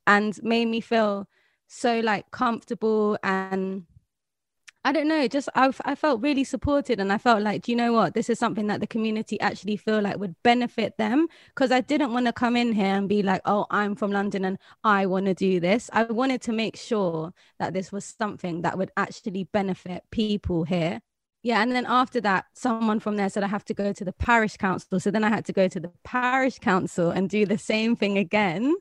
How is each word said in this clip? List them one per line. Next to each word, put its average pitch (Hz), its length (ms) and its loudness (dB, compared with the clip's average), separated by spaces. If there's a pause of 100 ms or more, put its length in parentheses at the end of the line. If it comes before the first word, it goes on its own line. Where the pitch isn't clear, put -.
and 208 360 4
made 233 240 2
me 226 160 -2
feel 202 460 0 (400)
so, 233 320 -2
like, 220 300 -2
comfortable. 214 920 0
And 190 640 -2 (1000)
I 277 80 2
don't 294 160 0
know, 311 200 2
just 269 260 -2
I, 262 180 4 (120)
I 285 100 -2
felt 262 280 0
really 277 220 2
supported. 262 560 -2
And 196 120 0
I 214 60 0
felt 220 240 4
like, 202 200 -2
"Do 240 100 -4
you 240 40 0
know 233 160 2
what? 214 220 2
This - 160 -2
is 220 80 0
something 214 300 0
that 202 120 -2
the 208 60 -2
community 220 540 -4
actually 208 360 -2
feel 214 260 0
like 196 160 -2
would 185 240 -8
benefit 240 560 0
them." 247 300 2 (260)
'Cause 254 180 2
I 254 80 4
didn't 294 320 0
wanna 240 200 0
come 240 240 0
in 240 180 2
here 196 220 2
and 196 120 0
be 208 140 2
like, 190 240 0
"Oh, 202 240 0
I'm 202 260 0
from 202 160 -2
London 196 320 -2
and 190 140 -2 (260)
I 196 220 2
wanna 190 280 0
do 185 260 2
this." 190 320 0
I 226 120 2
wanted 240 380 0
to 233 100 -4
make 220 240 -2
sure 170 560 -2 (260)
that 170 160 -4
this 190 180 -6
was 196 120 -8
something 180 580 -6
that 175 160 -2
would 190 180 -4
actually - 480 -6
benefit 185 680 -4
people 208 540 0
here. 175 360 -2 (420)
Yeah, 226 200 2
and 247 100 0
then 247 140 -2
after 247 360 0
that, 196 320 0
someone 226 460 0
from 208 160 -2
there 196 140 0
said, 202 120 -2
"I 202 60 0
have 196 180 -4
to 214 80 -6
go 202 200 -2
to 208 100 -10
the 185 80 -6
parish 226 460 2
council." 185 420 -2
So 208 100 0
then 214 140 2
I 208 60 2
had - 160 -2
to - 80 -6
go 190 140 4
to 180 120 -4
the 175 100 -10 (140)
parish 254 540 0
council 180 520 2
and 185 200 0
do 208 160 2
the 190 120 0
same 220 380 0
thing 202 220 0
again. 208 640 0